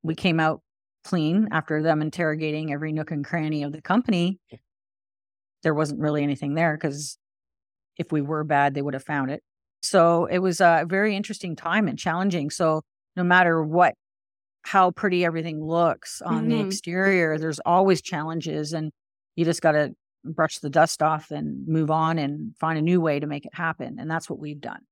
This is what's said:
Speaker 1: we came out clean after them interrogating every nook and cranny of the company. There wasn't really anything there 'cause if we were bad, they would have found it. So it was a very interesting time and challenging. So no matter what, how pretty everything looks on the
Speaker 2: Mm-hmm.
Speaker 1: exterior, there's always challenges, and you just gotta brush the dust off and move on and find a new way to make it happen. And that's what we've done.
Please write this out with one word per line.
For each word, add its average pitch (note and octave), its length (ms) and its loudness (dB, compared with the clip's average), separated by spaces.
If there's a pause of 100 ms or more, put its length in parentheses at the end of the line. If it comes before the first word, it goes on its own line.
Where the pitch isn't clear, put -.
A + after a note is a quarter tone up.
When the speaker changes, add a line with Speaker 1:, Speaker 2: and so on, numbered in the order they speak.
Speaker 1:
we D#3+ 120 -2
came D#3+ 240 2
out D#3+ 220 2 (420)
clean F3+ 480 0
after D#3 320 0
them D#3 180 4
interrogating D#3 720 -2
every D#3 200 -4
nook D#3 180 -4
and C#3+ 140 -4
cranny D#3 380 -2
of C#3+ 100 -6
the D#3 80 -14
company. F#3+ 580 0 (1200)
There D#3+ 100 2
wasn't D3+ 280 -2
really D3+ 220 0
anything C#3+ 320 -2
there D#3+ 220 2
'cause D3 400 -6 (800)
if - 140 -6
we D3+ 100 0
were D3+ 220 -2
bad, C#3+ 300 4
they C#3 80 -4
would C#3 120 -4
have C3+ 100 -8
found C#3 280 -4
it. - 120 -10 (380)
So E3+ 440 4
it F3+ 140 0
was F#3 220 0
a E3+ 260 6
very G3 280 0
interesting F#3+ 400 -8
time F#3 320 0
and A#2+ 120 -4
challenging. F3 500 -2
So D#3 340 0 (320)
no F3+ 80 -2
matter F3 400 4
what, D#3+ 320 4 (680)
how F#3 280 4
pretty F3+ 340 0
everything D#3+ 380 -4
looks E3 580 0
on A3+ 280 -2
the A#3 60 2
Speaker 2:
Mm-hmm. A3 60 0
Speaker 1:
exterior, F#3 760 0
there's D#3 240 -4
always F#3 400 4
challenges, D#3 720 -6
and D#3 180 -6 (440)
you E3 100 0
just D#3+ 160 0
gotta D3+ 340 2 (300)
brush D#3 340 -2
the D3 100 -6
dust D#3+ 340 4
off D#3 280 -2
and D3 360 -8
move D#3+ 240 0
on D#3+ 280 0
and D3 400 -6
find D#3+ 200 -2
a - 20 0
new F3 200 4
way D3 180 0
to D3 80 -4
make C#3+ 180 -8
it - 100 -16
happen. E3 440 -6
And D#3+ 120 -8
that's D#3+ 180 -6
what - 100 -8
we've D3+ 220 -12
done. - 200 -12 (100)